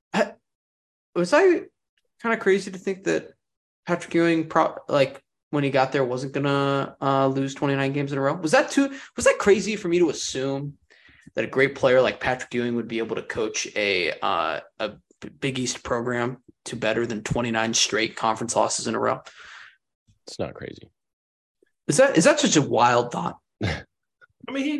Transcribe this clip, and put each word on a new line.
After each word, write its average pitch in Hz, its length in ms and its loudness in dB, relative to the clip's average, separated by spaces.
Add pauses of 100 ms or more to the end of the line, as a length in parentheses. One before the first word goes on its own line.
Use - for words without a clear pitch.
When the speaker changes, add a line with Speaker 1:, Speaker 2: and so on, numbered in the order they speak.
(140)
Speaker 1:
I, 214 200 0 (840)
was 175 180 0
I 359 300 4 (580)
kinda 226 160 0
crazy 196 340 0
to 190 80 -12
think 190 260 -6
that 165 260 -2 (540)
Patrick - 280 -4
Ewing, 165 340 2
pro-, - 280 2 (120)
like, 139 340 2 (300)
when 147 120 0
he 139 80 0
got 131 200 2
there, 139 140 2
wasn't 127 280 -6
gonna, 139 680 0
uh, 135 260 2
lose 135 280 -2
twenty-nine 139 380 0
games 143 180 -2
in 143 80 -4
a - 20 -2
row? 139 140 0
Was 165 160 -2
that 277 180 4
too, 277 220 2 (240)
was 254 100 0
that - 140 4
crazy 208 360 2
for 185 120 -6
me 170 120 2
to 165 120 4
assume 139 680 -6 (560)
that 117 100 -2
a 110 40 -4
great 135 280 2
player 131 260 4
like 107 180 2
Patrick 127 340 -4
Ewing 120 220 -2
would 113 120 -4
be 113 120 -4
able 110 160 -4
to - 80 -6
coach - 520 -6
a, 95 360 0 (100)
uh, 82 380 -2 (200)
a 107 100 -4 (320)
B-, - 80 -14 (100)
Big 127 200 -4
East 123 240 -6
program 120 540 -4 (280)
to - 100 -10
better 110 320 0
than 107 160 -6
twenty-nine 113 500 -2
straight 110 420 0
conference 113 400 -2
losses 110 320 0
in 113 80 -2
a 110 40 -2
row? 117 220 -2 (1080)
Speaker 2:
It's - 120 -18
not - 140 -6
crazy. - 360 -16 (960)
Speaker 1:
Is - 100 2
that, 269 200 6
is 175 80 4
that 302 140 6
such 208 160 2
a 151 60 6
wild 120 500 2
thought? - 260 -6 (120)
Speaker 2:
<laughs> - 140 -12
Speaker 3:
I - 880 -10
mean, 269 120 -4 (160)